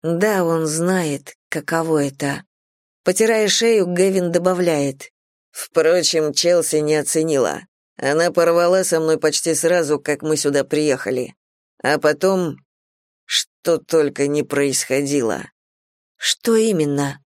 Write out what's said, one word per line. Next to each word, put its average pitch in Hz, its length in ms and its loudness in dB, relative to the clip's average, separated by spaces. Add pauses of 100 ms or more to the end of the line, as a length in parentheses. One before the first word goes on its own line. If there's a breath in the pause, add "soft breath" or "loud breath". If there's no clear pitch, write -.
Да, 185 400 0
он 165 240 0
знает, 160 680 -2 (100)
каково 160 600 -2
это. 139 360 -6 (640)
Потирая 220 420 2
шею, 214 400 2
Гэвин 180 460 0
добавляет. 170 760 0 (420)
"Впрочем, 160 840 0
Челси 170 440 2
не 151 180 0
оценила. 143 640 0 (340)
Она 156 360 0
порвала 175 520 2
со 175 160 0
мной 160 180 0
почти 156 380 -2
сразу, 165 420 0
как 143 260 -4
мы 156 120 0
сюда 143 300 0
приехали. 127 680 -2 (460)
А 143 160 0
потом... 160 600 0 (680)
что - 540 -2
только 143 500 0
не 147 160 0
происходило". 139 1000 -2 (720)
"Что - 400 -2
именно?" 147 640 0 (140)